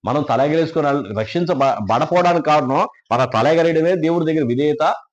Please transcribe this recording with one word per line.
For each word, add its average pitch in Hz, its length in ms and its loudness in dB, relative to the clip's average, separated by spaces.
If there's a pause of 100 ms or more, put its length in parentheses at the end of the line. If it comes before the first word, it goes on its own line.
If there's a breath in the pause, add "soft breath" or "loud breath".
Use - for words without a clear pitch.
మనం 135 240 -2
తల 131 120 2
ఎగరేసుకొని 147 760 -2
రక్షించబ-, 139 580 -2 (140)
బడపోవడానికి 175 540 0
కారణం 151 420 2 (240 soft breath)
మన 120 140 2
తల 113 220 0
ఎగరేయడమే, 165 480 2
దేవుడి 165 300 0
దగ్గర 156 200 0
విధేయత 147 500 0 (180)